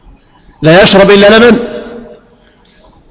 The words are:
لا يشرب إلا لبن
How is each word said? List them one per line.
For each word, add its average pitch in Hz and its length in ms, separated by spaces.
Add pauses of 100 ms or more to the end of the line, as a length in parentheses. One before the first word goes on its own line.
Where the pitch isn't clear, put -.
(600)
لا 165 220
يشرب 202 280
إلا 202 260
لبن 233 220 (1500)